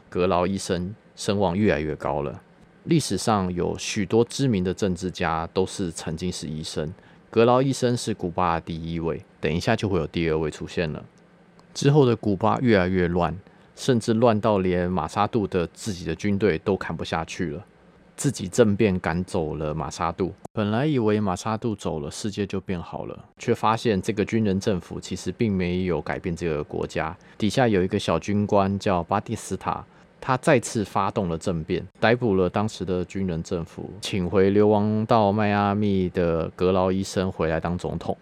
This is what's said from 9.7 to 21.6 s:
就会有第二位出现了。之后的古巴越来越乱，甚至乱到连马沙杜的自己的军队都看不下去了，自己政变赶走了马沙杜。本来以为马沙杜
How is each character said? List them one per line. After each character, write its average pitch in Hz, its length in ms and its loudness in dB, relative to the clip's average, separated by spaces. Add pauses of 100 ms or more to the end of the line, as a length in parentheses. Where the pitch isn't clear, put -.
就 107 120 -2
会 92 120 0
有 - 80 -2
第 82 220 -2
二 78 60 2
位 78 140 -2
出 - 160 -12
现 80 260 -4
了。 - 120 -10 (680)
之 - 180 2
后 143 160 6
的 120 80 4
古 104 220 0
巴 107 260 2
越 113 160 6
来 90 80 4
越 90 220 2
乱， 87 280 0 (380)
甚 123 240 2
至 117 160 0
乱 113 260 4
到 104 200 2
连 90 280 2
马 82 200 -2
沙 104 180 0
杜 107 180 0
的 87 280 0
自 - 200 -8
己 85 120 -8
的 82 100 -2
军 101 240 -2
队 95 200 2
都 98 180 0
看 85 200 -6
不 92 80 -8
下 82 200 -4
去 90 220 -6
了， 73 200 -8 (480)
自 - 160 0
己 101 160 -6
政 101 300 4
变 98 240 4
赶 87 240 -2
走 78 320 -2
了 76 180 -4
马 76 160 -4
沙 85 220 -4
杜。 87 200 -2 (200)
本 104 180 0
来 120 160 0
以 143 140 2
为 107 180 4
马 101 160 0
沙 110 220 -4
杜 107 180 -4